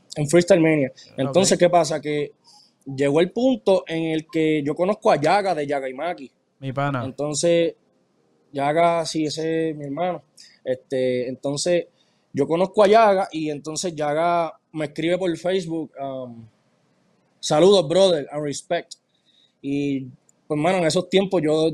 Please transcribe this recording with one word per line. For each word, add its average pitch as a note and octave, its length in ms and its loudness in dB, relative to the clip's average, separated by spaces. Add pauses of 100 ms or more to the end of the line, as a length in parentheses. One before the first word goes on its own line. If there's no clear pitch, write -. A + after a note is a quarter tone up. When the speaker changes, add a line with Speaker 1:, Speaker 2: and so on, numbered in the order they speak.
(160)
Speaker 1:
en D3 140 -2
Freestyle F3 300 6
Mania. D#3 320 2 (260)
Entonces, E3 360 2
Speaker 2:
Ok. E3+ 80 0
Speaker 1:
¿qué F3 80 6
pasa? D#3+ 300 2
Que D3 340 -6 (520)
llegó C#3 340 0
el F#3 120 2
punto A#3 560 2
en E3 240 -4
el D#3 160 -4
que D#3 360 0
yo C#3+ 120 -4
conozco G3 340 0
a D#3+ 100 4
Yaga F#3 360 2
de D3 100 -4
Yaga C#3 240 -4
y B2+ 60 -10
Maki. D3 360 -8 (280)
Speaker 2:
Mi C3+ 120 -10
pana. C3+ 320 -4
Speaker 1:
Entonces, D3+ 680 0 (800)
Yaga, D#3+ 560 0
sí, D#3 180 -4
ese D#3+ 460 -4
es D3 40 -8
mi D3 100 -12
hermano. E3 360 -6 (420)
Este, B2+ 640 -2
entonces, C#3+ 600 -2 (440)
yo C3+ 160 -2
conozco F#3 360 2
a G3 40 6
Yaga G3+ 440 4
y D#3 180 -6
entonces D#3 460 -8
Yaga D#3+ 640 -2 (120)
me D#3 140 -6
escribe D#3+ 340 -4
por F3 180 -4
Facebook, E3 540 -6 (120)
um, B2+ 440 -12 (920)
"Saludos, E3+ 480 4
brother, E3+ 440 2
and D3 120 -8
respect". D3 520 -6 (680)
Y, C#3 460 -4 (400)
pues, D3+ 120 -4
mano, F3+ 200 2
en E3+ 60 2
esos F3 260 0
tiempos F#3+ 320 2
yo, D#3 300 2